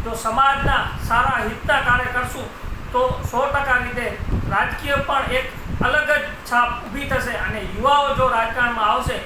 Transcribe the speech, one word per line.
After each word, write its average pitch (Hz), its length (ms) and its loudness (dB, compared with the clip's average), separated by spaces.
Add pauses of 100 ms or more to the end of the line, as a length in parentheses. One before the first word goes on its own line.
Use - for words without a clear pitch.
જો 226 140 -6
સમાજના 269 640 2 (260)
સારા 247 320 2
હિતના 233 420 0
કાર્ય 247 320 2
કરશું 247 340 -4 (440)
તો 247 100 2 (300)
સો 240 160 0
ટકા 277 320 2
રીતે 233 400 -4 (300)
રાજકીય 277 480 0
પણ 277 380 0
એક 262 120 0 (340)
અલગ 294 260 2
જ 294 120 4 (260)
છાપ 240 260 2
ઊભી 269 380 -6
થશે 240 280 -2
અને 220 260 -4
યુવાઓ 277 520 2
જો 262 140 4
રાજકારણમાં 226 600 2
આવશે 226 360 0